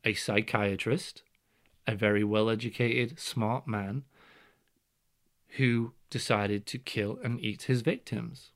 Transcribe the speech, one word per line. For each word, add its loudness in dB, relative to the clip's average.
a 4
psychiatrist, 0
a 0
very 4
well-educated, 0
smart -2
man -4
who 2
decided 0
to -8
kill -4
and -2
eat -6
his 2
victims. -6